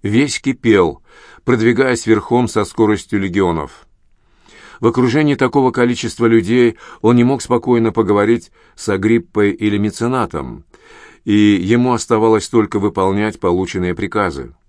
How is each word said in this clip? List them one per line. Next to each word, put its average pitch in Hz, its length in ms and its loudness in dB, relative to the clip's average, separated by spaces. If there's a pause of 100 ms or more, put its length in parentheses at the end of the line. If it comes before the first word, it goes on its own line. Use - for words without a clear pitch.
весь 120 360 -2
кипел, 101 640 0 (420)
продвигаясь 123 600 0
верхом 113 400 2
со 107 180 -2
скоростью 107 560 -2
легионов. 87 680 -4 (920)
В 113 60 0
окружении 127 480 2
такого 131 360 0
количества 120 560 -2
людей 117 500 2 (240)
он 120 160 4
не 120 80 4
мог 123 160 0
спокойно 120 500 0
поговорить 107 600 0 (260)
с - 140 -10
Агриппой 104 600 0
или 104 260 -2
меценатом, 101 880 -6 (600)
и 104 80 -2
ему 104 600 2
оставалось 110 560 0
только 107 300 0
выполнять 98 640 -2
полученные 90 540 -2
приказы. 85 600 -6 (140)